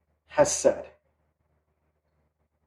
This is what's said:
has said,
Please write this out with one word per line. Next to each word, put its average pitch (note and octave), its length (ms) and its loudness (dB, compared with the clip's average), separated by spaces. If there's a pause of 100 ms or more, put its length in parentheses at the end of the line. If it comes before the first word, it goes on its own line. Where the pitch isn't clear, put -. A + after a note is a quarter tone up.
(260)
has - 280 2
said, - 320 -2 (1800)